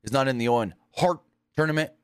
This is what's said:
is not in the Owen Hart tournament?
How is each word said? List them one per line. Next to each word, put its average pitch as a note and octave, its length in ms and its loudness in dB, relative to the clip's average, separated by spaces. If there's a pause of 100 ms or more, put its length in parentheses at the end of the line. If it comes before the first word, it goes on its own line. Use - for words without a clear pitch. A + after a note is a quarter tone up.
is G#2+ 80 -8
not C3+ 160 2
in C3 100 -2
the A#2 120 0
Owen A2+ 240 0 (240)
Hart F3 220 0 (360)
tournament? D#3 360 0 (120)